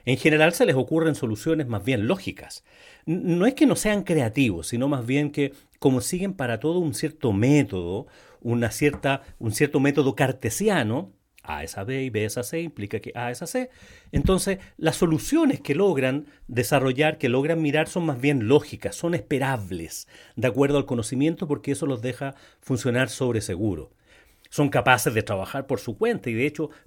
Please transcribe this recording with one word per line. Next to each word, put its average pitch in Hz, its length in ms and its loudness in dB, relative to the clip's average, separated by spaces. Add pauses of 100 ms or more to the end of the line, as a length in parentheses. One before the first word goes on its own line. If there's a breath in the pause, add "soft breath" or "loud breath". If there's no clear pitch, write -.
en - 120 2
general 156 360 4
se 247 120 2
les 143 100 4
ocurren 156 400 2
soluciones 143 520 -2
más 104 160 -4
bien 113 240 0
lógicas. - 560 -6 (420 loud breath)
N-, 175 300 0
no 180 100 4
es 269 100 2
que 311 100 6
no 208 100 6
sean 208 280 0
creativos, 120 640 0
sino 123 200 -2
más 131 180 -2
bien 143 260 0
que 139 200 -2 (280 loud breath)
como 131 200 4
siguen 180 340 -4
para 117 280 -4
todo 170 180 0
un 156 140 0
cierto 127 400 -2
método, 110 760 2 (340 loud breath)
una 117 300 0
cierta, 143 500 -2 (180 loud breath)
un - 120 -4
cierto 147 300 2
método 139 340 2
cartesiano, 135 960 0 (320)
A 76 220 -8
es - 120 -12
a 98 60 -6
B 135 200 -4
y 131 60 -6
B 104 140 0
es 113 140 -4
a 123 60 -4
C, 165 180 -6
implica 110 400 -6
que - 140 -12
A 120 160 -6
es 123 100 -12
a 170 60 -8
C. 254 220 -4 (440 loud breath)
Entonces, 185 460 0 (180 loud breath)
las 156 180 0
soluciones 190 640 2
que 139 160 -2
logran 147 520 0 (200 loud breath)
desarrollar, 135 720 0
que 135 100 -2
logran 147 340 0
mirar, 151 280 0
son 175 160 -2
más 135 160 -2
bien 135 260 2
lógicas, - 480 2
son 170 180 -2
esperables, 110 920 -4 (300 loud breath)
de 127 100 0
acuerdo 139 300 2
al 139 80 0
conocimiento, 139 640 -2
porque 139 240 -4
eso 156 120 -4
los 131 160 -2
deja 131 320 -6 (280 soft breath)
funcionar 127 480 0
sobre 120 320 -2
seguro. 92 500 -4 (580 soft breath)
Son 143 200 0
capaces 123 460 2
de 107 80 2
trabajar - 420 -6
por 127 140 -4
su - 180 -10
cuenta 220 320 -2
y, 113 40 -4
de 117 120 0
hecho, 147 240 -4 (180 loud breath)